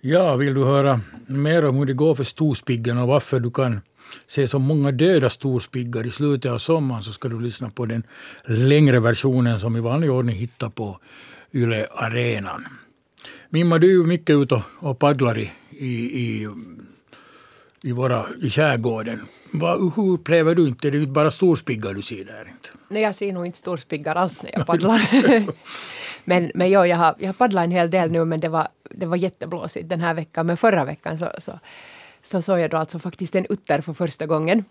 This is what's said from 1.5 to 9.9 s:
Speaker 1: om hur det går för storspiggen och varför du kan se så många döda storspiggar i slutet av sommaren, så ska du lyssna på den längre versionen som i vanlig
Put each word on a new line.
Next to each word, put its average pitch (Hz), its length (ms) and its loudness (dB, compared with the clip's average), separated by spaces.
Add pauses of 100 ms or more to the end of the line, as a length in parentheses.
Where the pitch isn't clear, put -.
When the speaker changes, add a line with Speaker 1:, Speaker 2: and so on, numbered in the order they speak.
Speaker 1:
om 135 120 2
hur 139 100 0
det 131 60 -2
går 151 220 2
för 131 100 -4
storspiggen 120 720 -2
och 123 100 0
varför 131 320 0
du 120 100 -2
kan 120 300 -2 (460)
se 135 220 -2
så 139 100 -2
många 139 340 2
döda 147 380 4
storspiggar 120 760 -4
i 120 40 -6
slutet 139 420 -2
av 117 60 -4
sommaren, 135 440 0
så 107 100 -12
ska 123 160 -8
du 117 120 -6
lyssna 117 300 -6
på 120 160 -6
den 113 160 -4 (420)
längre 131 560 6
versionen 120 600 2
som 113 160 -2
i 117 40 -2
vanlig 139 300 0